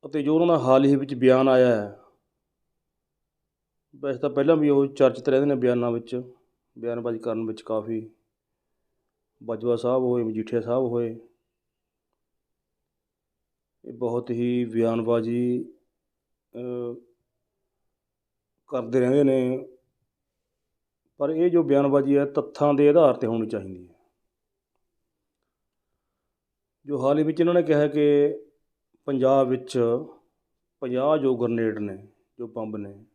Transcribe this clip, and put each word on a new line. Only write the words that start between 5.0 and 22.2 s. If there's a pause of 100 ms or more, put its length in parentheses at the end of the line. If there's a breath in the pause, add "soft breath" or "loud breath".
ਰਹਿੰਦੇ
ਨੇ
ਬਿਆਨਾਂ
ਵਿੱਚ, (560)
ਬਿਆਨਬਾਜ਼ੀ
ਕਰਨ
ਵਿੱਚ
ਕਾਫੀ। (1300)
ਬਾਜਵਾ
ਸਾਹਿਬ
ਹੋਏ,
ਮਜੀਠੀਆ
ਸਾਹਿਬ
ਹੋਏ, (2750)
ਇਹ
ਬਹੁਤ
ਹੀ
ਬਿਆਨਬਾਜ਼ੀ, (840)
ਅਹ, (1700)
ਕਰਦੇ
ਰਹਿੰਦੇ
ਨੇ, (1500)
ਪਰ
ਇਹ
ਜੋ
ਬਿਆਨਬਾਜ਼ੀ
ਹੈ,